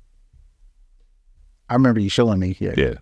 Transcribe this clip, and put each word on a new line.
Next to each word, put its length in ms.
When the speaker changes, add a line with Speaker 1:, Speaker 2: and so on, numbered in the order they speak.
Speaker 1:
I 60
remember 260
you 80
showing 300
me. 200
Yeah. 180
Speaker 2:
Yeah, 260